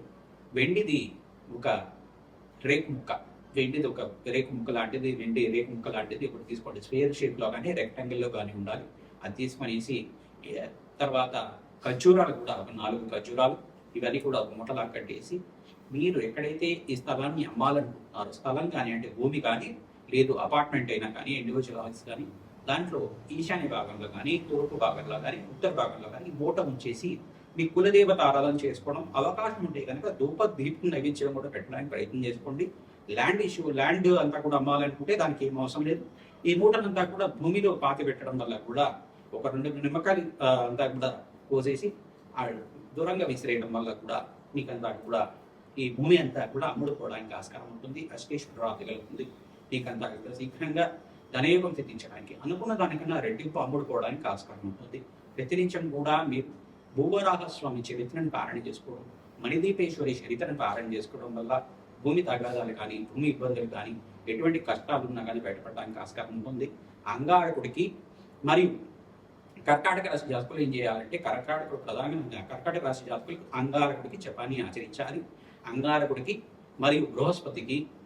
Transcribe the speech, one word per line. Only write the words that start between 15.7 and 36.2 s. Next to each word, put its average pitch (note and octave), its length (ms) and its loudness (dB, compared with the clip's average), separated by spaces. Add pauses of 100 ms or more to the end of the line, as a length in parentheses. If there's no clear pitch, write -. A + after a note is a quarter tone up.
మీరు D3+ 280 2
ఎక్కడైతే D3+ 720 -2
ఈ C3 60 -2
స్థలాన్ని C#3 500 -2
అమ్మాలనుకుంటున్నారో, A#2+ 840 0
స్థలం D3 380 -2
కానీ A#2 220 -2
అంటే A#2 280 -6
భూమి C#3 200 2
కానీ, A#2 380 0 (360)
లేదు C3 200 6
అపార్ట్‌మెంట్ C#3+ 580 2
అయినా G#2+ 180 0
కానీ, B2+ 220 -6
ఇండివిడ్యువల్ A#2+ 540 -2
హౌస్ A2+ 200 -12
కానీ, A#2+ 220 -10 (400)
దాంట్లో D3+ 420 -2 (220)
ఈశాన్య E3 360 -2
భాగంలో G#2+ 400 -6
కానీ, E3 420 -2
తూర్పు C#3+ 260 0
భాగంలో G#2+ 440 0
కానీ, - 180 -4
ఉత్తర - 320 -2
భాగంలో A2 400 -2
కానీ - 240 -10
మూట C#3+ 260 0
ఉంచేసి B2+ 600 -4 (380)
మీ E3 100 2
కులదేవత F#3+ 540 8
ఆరాధన C#3 440 6
చేసుకోవడం, - 500 -4
అవకాశం F#3+ 500 0
ఉంటే C#3 160 -4
కనుక D3 280 -4
ధూప D3+ 360 2
దీపం D3+ 440 0
నైవేద్యం C#3+ 440 0
కూడా C3+ 160 -6
పెట్టడానికి C3+ 400 -8
ప్రయత్నం B2 360 -2
చేసుకోండి. C3+ 460 -4 (380)
ల్యాండ్ E3 320 2
ఇష్యూ, E3+ 300 -2
ల్యాండ్ E3 360 4
అంతా D3 320 6
కూడా D3 180 2
అమ్మాలనుకుంటే C#3+ 580 2
దానికి D3 300 2
ఏం C3+ 140 0
అవసరం C3 240 -2
లేదు. D#3+ 220 0 (400)